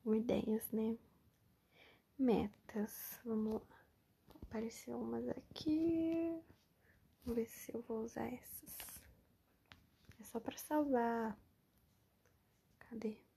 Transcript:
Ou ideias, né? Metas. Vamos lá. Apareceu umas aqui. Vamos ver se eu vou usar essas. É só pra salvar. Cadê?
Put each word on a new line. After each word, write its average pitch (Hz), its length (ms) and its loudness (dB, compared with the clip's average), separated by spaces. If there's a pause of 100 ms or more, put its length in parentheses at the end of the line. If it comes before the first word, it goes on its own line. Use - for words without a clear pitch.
Ou 220 100 4
ideias, 220 560 2
né? 220 260 2 (1200)
Metas. 214 1080 0
Vamos 220 300 2
lá. - 220 -8 (680)
Apareceu 226 540 -6
umas 233 320 -2
aqui. 330 1120 2 (840)
Vamos 240 160 0
ver 226 60 0
se - 280 -12
eu 233 80 -4
vou 226 220 -2
usar 233 280 -4
essas. - 440 -12 (1400)
É - 20 -16
só - 160 -8
pra - 180 -6
salvar. 233 800 2 (1400)
Cadê? 220 380 -4 (200)